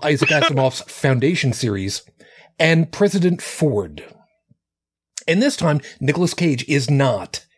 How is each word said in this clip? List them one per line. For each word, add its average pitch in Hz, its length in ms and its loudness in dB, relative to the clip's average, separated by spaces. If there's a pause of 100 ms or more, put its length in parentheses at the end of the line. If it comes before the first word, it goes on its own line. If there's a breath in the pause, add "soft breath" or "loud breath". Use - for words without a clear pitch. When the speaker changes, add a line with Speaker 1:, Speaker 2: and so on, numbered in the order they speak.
Speaker 1:
Isaac 151 260 2
Speaker 2:
<laughs> - 20 2
Speaker 1:
Asimov's 135 500 2
Foundation 135 680 0
series 101 520 -4 (560 soft breath)
and 165 320 2
President 180 500 0
Ford. 98 640 -4 (1200)
And 175 140 2
this 277 160 2
time, 151 240 0 (180 loud breath)
Nicolas 165 340 0
Cage 139 340 0
is 143 220 0
not 135 560 0 (120)